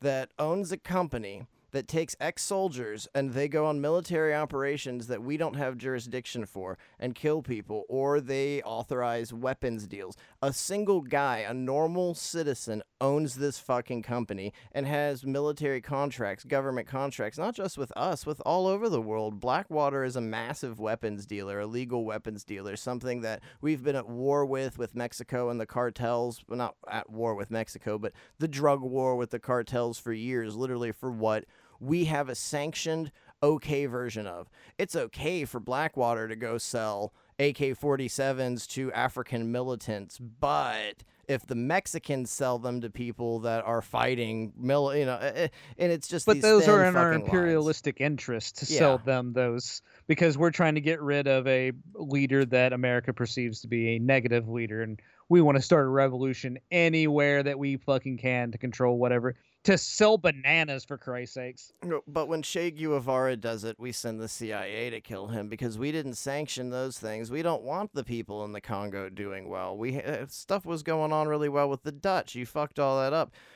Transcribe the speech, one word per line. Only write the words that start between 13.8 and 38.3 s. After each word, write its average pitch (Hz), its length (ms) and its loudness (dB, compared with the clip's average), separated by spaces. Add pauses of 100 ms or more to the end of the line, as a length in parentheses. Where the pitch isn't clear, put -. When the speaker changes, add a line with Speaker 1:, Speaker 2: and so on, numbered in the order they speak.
Speaker 1:
company 107 500 -4 (200)
and 139 140 -4
has 143 380 -2
military 143 560 -2
contracts, 135 640 -4
government 135 420 -2
contracts, 131 520 -4
not 208 160 -4
just 190 240 -6
with 135 180 -6
us, 151 300 -2
with 151 180 -8
all 185 220 2
over 202 240 0
the 135 100 0
world. 107 400 -4
Blackwater 139 640 0
is 127 100 -4
a 127 60 -4
massive 113 580 -6
weapons 107 460 -4
dealer, 101 340 -6
a 104 80 -4
legal 120 380 -4
weapons 107 400 -8
dealer, 101 320 -8
something 123 460 -6
that 110 180 -6 (220)
we've 147 200 -2
been 139 140 0
at 123 140 -4
war 139 340 2
with, 135 320 -2
with 120 180 -6
Mexico 120 540 -4
and 120 100 -2
the 110 80 -2
cartels. 120 800 -2
Well, 120 120 -8
not 120 180 -4 (100)
at 107 220 -8
war 113 260 -2
with 101 160 -6
Mexico, 113 460 -4
but 107 160 -6 (260)
the 160 80 -2
drug 139 360 2
war 131 340 0
with 123 140 -2
the 120 100 -6
cartels 120 580 0
for 117 140 -6
years, 113 420 -2
literally 120 380 -4
for 131 180 -8
what 110 360 0 (340)
we 165 240 2
have 147 240 0
a 127 80 -6
sanctioned, 160 760 -4 (320)
okay 147 440 2
version 120 380 -6
of. 87 240 -12 (300)
It's 190 160 -2
okay 147 500 -2
for 123 140 -8
Blackwater 120 720 0
to 110 80 -6
go 117 200 -4
sell 107 560 -4 (280)
A 143 120 4
K 135 220 0
forty-sevens 131 920 -2